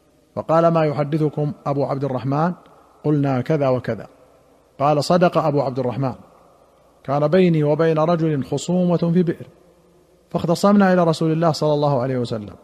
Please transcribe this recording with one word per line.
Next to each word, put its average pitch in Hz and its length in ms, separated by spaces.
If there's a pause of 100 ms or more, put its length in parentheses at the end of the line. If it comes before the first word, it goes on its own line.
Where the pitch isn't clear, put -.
(360)
فقال: 165 320
'ما 165 180
يحدثكم 147 680 (140)
أبو 139 200
عبد 135 180
الرحمن؟' 139 500 (500)
قلنا: 139 380
'كذا 143 280
وكذا.' 117 380 (720)
قال: 147 240
'صدق 175 340
أبو 147 240
عبد 131 180
الرحمن، 123 360 (880)
كان 147 240
بيني 170 360
وبين 151 360
رجل 160 440
خصومة 175 540
في 170 260
بئر، 165 240 (840)
فاختصمنا 185 640
إلى 180 100
رسول 160 280
الله 160 200
صلى 151 220
الله 143 280
عليه 131 160
وسلم، 107 460